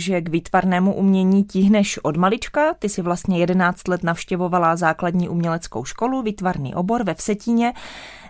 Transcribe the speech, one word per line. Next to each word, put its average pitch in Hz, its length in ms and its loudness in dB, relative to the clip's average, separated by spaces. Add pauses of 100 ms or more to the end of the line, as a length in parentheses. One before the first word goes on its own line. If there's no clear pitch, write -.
že 185 160 0
k 165 80 -8
výtvarnému 180 640 2
umění 190 500 4
tíhneš 202 580 2
od 147 140 0
malička. 247 580 0
Ty - 140 -6
jsi 202 140 -4
vlastně 175 360 -2
jedenáct 180 500 2
let 175 140 -2
navštěvovala 175 760 0
základní 170 520 0
uměleckou 170 560 -4
školu, 262 380 -4
výtvarný 180 520 -4
obor 220 300 0
ve 226 100 -2
Vsetíně. 233 580 0 (580)